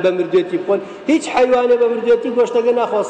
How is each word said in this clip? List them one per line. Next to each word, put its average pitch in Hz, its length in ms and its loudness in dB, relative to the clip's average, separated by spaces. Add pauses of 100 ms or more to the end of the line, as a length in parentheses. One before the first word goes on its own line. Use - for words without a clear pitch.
بە 185 140 2
مردوێتی 175 440 0
بخۆن. 196 200 -2 (300)
هیچ 302 140 2 (100)
حەیوانێ 247 460 2
بە 240 120 4
مردوێتی 233 440 0
گۆشتەکە 233 420 2
ناخوا، 208 320 -2